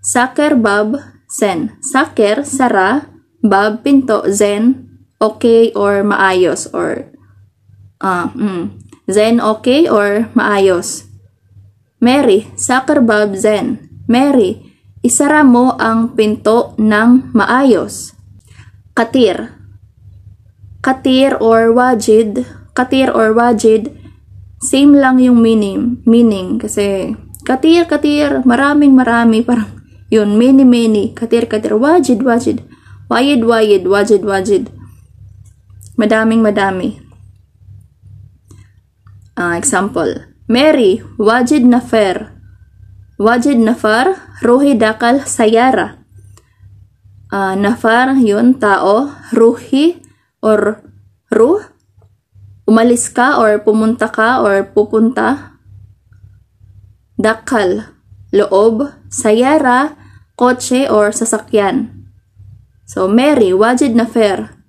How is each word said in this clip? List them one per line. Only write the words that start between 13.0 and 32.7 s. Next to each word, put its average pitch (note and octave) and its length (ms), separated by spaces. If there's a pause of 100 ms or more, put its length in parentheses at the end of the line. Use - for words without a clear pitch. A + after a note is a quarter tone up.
bab G#3 320
zen. G3+ 480 (240)
Mary, B3 720 (240)
isara C#4+ 400
mo B3+ 320
ang A3+ 400
pinto G#3+ 640
ng A3+ 560
maayos. A3 800 (800)
Katir. A3+ 640 (1200)
Katir C4 640
or A3+ 320
wajid. A#3 720 (240)
Katir C4 400
or A3 240
wajid, A3+ 560 (720)
same C#4+ 320
lang C4 240
yung B3 240
meaning. A3 640
Meaning, A3 560
kasi G3 480 (320)
katir, E4 460
katir, D4 580
maraming, C#4 480
marami, A#3 480
parang A#3 320 (320)
yun, G#3 320
many, C4+ 240
many. A3+ 480
Katir, A#3 400
katir, G#3+ 240
wajid, C4 480
wajid. A#3+ 400 (480)